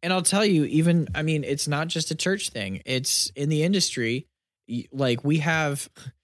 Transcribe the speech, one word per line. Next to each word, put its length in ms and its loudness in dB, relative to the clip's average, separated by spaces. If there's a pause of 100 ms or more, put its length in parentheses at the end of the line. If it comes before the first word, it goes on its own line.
And 120 -2
I'll 100 0
tell 220 2
you, 200 4
even, 480 4
I 80 -2
mean, 220 0
it's 240 -4
not 220 -2
just 220 -4
a 40 -4
church 340 -2
thing. 360 -6
It's 500 0
in 140 -2
the 140 2
industry. 640 0 (420)
Y-, 240 -6
like, 320 0
we 160 2
have, 480 0 (360)